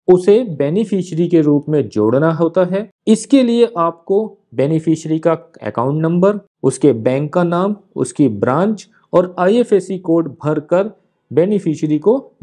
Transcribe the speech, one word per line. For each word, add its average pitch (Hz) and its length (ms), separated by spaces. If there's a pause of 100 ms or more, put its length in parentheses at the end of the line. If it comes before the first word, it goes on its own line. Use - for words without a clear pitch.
उसे 190 360
बेनिफिशियरी 175 840
के 170 140
रूप 147 280
में 139 200
जोड़ना 123 420
होता 165 340
है। 196 240 (180)
इसके 240 360
लिए 233 340
आपको 190 600 (160)
बेनिफिशियरी 156 640
का 160 180 (260)
अकाउंट 127 380
नंबर, 175 320 (300)
उसके 135 300
बैंक 131 400
का 175 100
नाम, 180 320 (200)
उसकी 139 320
ब्रांच 131 640 (240)
और 180 260
आईएफ़एससी 196 600
कोड 165 440
भरकर 156 480 (420)
बेनिफिशियरी 160 640
को 247 320 (120)